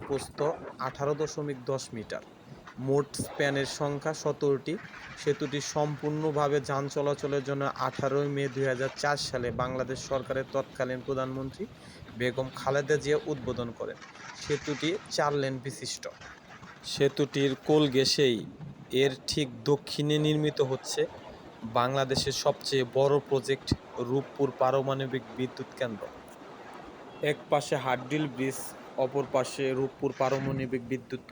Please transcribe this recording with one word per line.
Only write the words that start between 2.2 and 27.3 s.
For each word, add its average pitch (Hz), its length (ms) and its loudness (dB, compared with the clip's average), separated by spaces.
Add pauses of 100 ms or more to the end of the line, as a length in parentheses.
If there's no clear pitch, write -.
মোট 135 360 4
স্প্যানের 139 520 0
সংখ্যা 147 480 -2
সতেরোটি। 147 600 0 (420)
সেতুটি 143 420 0
সম্পূর্ণভাবে 147 1000 2
যান 139 280 -2
চলাচলের 143 560 0
জন্য 139 320 0
আঠারোই 139 520 0
মে 139 200 0
দুই 135 180 0
হাজার 131 300 0
চার 147 200 2
সালে 123 340 -2
বাংলাদেশ 127 480 -2
সরকারের 131 540 -2
তৎকালীন 127 540 -2
প্রধানমন্ত্রী 131 600 -4 (520)
বেগম 127 360 0
খালেদা 143 420 2
জিয়া 143 300 4
উদ্বোধন 123 520 -2
করেন। 107 180 -6 (500)
সেতুটি 147 520 0 (120)
চার 147 220 2
লেন 135 260 0
বিশিষ্ট। 131 500 -8 (760)
সেতুটির 139 680 2 (120)
কোল 151 240 8
ঘেঁষেই 127 540 4 (460)
এর 131 260 4 (100)
ঠিক 151 220 0 (160)
দক্ষিণে 147 540 2
নির্মিত 151 420 4
হচ্ছে 135 460 0 (560)
বাংলাদেশের 131 720 2
সবচেয়ে 139 520 2 (100)
বড় 139 240 6 (100)
প্রজেক্ট 135 460 2 (240)
রূপপুর 131 600 2
পারমাণবিক 135 640 2 (140)
বিদ্যুৎ 127 300 -2 (120)
কেন্দ্র। 113 280 -2 (1160)
এক 147 140 2 (140)